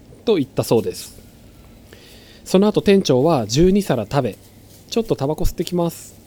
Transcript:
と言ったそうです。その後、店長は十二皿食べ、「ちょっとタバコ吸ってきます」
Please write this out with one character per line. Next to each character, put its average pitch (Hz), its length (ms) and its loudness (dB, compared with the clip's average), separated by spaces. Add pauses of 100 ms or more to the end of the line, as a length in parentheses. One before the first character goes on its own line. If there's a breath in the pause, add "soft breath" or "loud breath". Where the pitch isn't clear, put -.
(240)
と 214 120 2
言 147 80 0
っ - 20 -4
た - 160 -4
そ 117 160 2
う 107 40 2
で 95 120 -6
す。 - 220 -16 (1300 loud breath)
そ - 160 2
の 202 80 2
後、 202 120 0
店 196 220 4
長 131 220 2
は 143 240 0
十 160 240 4
二 202 100 2
皿 127 220 -2
食 139 180 -2
べ、 107 140 -6 (520)
「ち - 100 -4
ょ - 20 2
っ 226 40 -4
と 143 120 -2
タ 139 100 -4
バ 156 80 -4
コ - 80 -4
吸 - 80 2
っ - 40 -6
て 175 100 -4
き - 100 -6
ま 170 160 -2
す」 - 240 -16 (120)